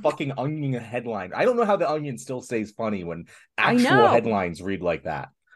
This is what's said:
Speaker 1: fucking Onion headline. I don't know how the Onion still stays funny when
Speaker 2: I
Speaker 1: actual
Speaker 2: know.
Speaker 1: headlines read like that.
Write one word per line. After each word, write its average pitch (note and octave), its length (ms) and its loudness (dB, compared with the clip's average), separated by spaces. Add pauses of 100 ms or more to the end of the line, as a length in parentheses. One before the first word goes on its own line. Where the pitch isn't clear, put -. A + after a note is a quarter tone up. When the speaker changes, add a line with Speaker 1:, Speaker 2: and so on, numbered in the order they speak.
Speaker 1:
fucking C3+ 340 0
Onion C#3+ 360 -2
headline. A2 600 -6
I - 120 2
don't B3 100 4
know A#3 80 2
how G3+ 140 2
the E3+ 120 0
Onion D3 280 -4
still B2+ 240 -8
stays A2+ 300 -4
funny G#2 340 -4
when E2+ 220 -10 (300)
Speaker 2:
I - 180 2
Speaker 1:
actual B3 140 4
Speaker 2:
know. G4+ 200 8
Speaker 1:
headlines F#2+ 520 0
read F#2 200 -4
like E2+ 240 -2
that. C#2+ 240 -6 (260)